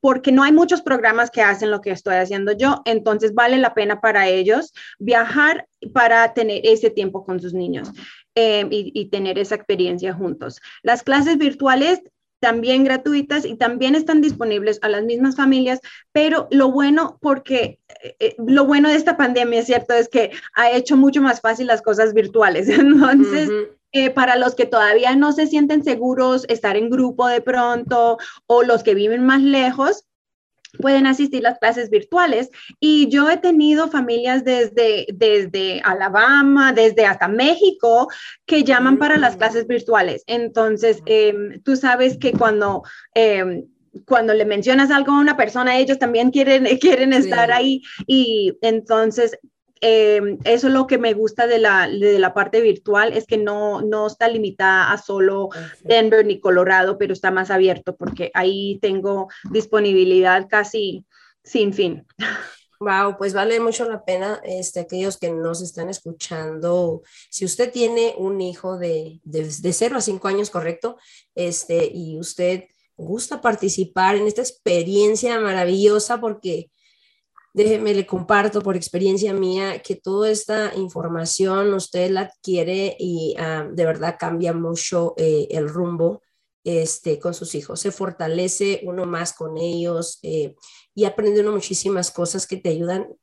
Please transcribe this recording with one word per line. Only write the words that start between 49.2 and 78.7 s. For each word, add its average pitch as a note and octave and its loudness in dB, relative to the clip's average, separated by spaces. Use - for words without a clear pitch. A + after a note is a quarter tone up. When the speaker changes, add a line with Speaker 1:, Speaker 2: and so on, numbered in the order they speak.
Speaker 1:
em, G#3+ 2
eso A#3+ 2
es C4+ 2
lo C4 2
que C4 0
me A#3 0
gusta G#3+ -2
de A#3+ 2
la, G3 2
de G3+ 2
la F#3 2
parte G3+ 0
virtual, G#3 0
es A3 -2
que A3+ -2
no, G#3 -4
no G#3+ -2
está A#3 -2
limitada F#3+ 0
a - -2
solo G3 -2
Speaker 2:
Perfecto. E3 -16
Speaker 1:
Denver A3 4
ni G3 -2
Colorado, F#3 2
pero F#3+ -2
está F#3+ -2
más F#3 -4
abierto F#3+ 0
porque - -10
ahí G3 -2
tengo G3 -4
disponibilidad F#3 2
casi G3+ -4
sin G3+ -2
fin. F#3+ -4
Speaker 2:
Wow, G3+ -2
pues G3 -6
vale G#3 -2
mucho A3+ -4
la G#3+ -10
pena, F#3+ -6
este, F#3 -10
aquellos F#3 -8
que E3+ -8
nos E3 -8
están E3+ -12
escuchando, E3 -8
si - -10
usted A#3+ -4
tiene A#3 -2
un F#3+ -6
hijo F#3 -10
de, D#3+ -8
de, D#3 -8
de D#3 -6
cero A#3 -4
a A#3+ -4
cinco G3 -6
años, G3+ -4
correcto, E3+ -8
este, E3+ -4
y D#3+ -12
usted F3+ -6
gusta A3 -10
participar F#3+ -2
en G#3 -2
esta G#3+ -4
experiencia G#3 -2
maravillosa, G3+ 0
porque G3 -8
déjeme, G#3+ 0
le G3 -2
comparto G#3 -2
por F#3+ -4